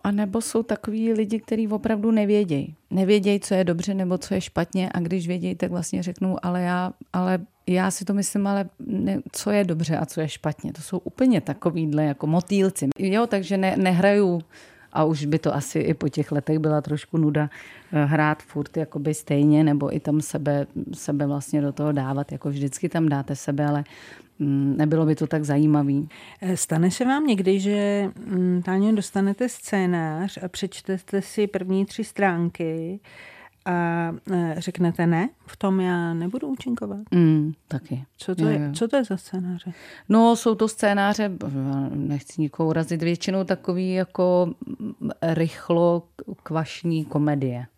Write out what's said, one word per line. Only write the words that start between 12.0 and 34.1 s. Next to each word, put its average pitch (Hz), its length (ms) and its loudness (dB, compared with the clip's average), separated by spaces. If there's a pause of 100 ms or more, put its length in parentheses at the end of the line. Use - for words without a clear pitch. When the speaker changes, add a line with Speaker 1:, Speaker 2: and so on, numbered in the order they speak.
Speaker 1:
jako 147 220 -2
motýlci. 185 600 2 (100)
Jo, 196 280 2
takže 196 300 -2
ne-, 190 200 2
nehraju, 185 640 4 (520)
a 156 120 2
už 151 220 2
by 156 120 2
to 156 160 0
asi 143 240 -4
i 160 160 2
po - 140 -4
těch - 240 -4
letech 151 260 0
byla 156 220 0
trošku 151 380 -4
nuda, 151 320 2 (420)
eh, 151 120 2
hrát 151 380 2
furt - 340 -8
jakoby 151 380 -2
stejně, 151 500 4
nebo 143 320 2
i 151 40 -4
tam 151 200 0
sebe, 143 460 -2 (280)
sebe 143 320 -4
vlastně 143 360 -2
do 143 100 -2
toho 147 200 -2
dávat. 139 400 -2
Jako 139 180 -6
vždycky 143 380 -4
tam 165 200 2
dáte 139 280 -2
sebe, 147 300 -2
ale, 147 180 0 (540)
mm, 139 400 2
nebylo 156 280 2
by 156 80 4
to 151 120 -2
tak 151 180 -2
zajímavý. 147 640 2 (320)
Speaker 2:
Eh, 185 160 -2
stane 165 340 2
se 247 140 -2
vám 277 220 2
někdy, 196 340 2
že, 202 500 0 (160)
mm, 180 380 0
Táňo, 196 280 2
dostanete 202 560 0
scénář 180 960 -2
a 185 40 -6
přečtete 190 760 -6
si 208 240 -2
první 190 400 -2
tři - 180 -8
stránky 170 960 -2 (640)
a, 185 80 -2 (600)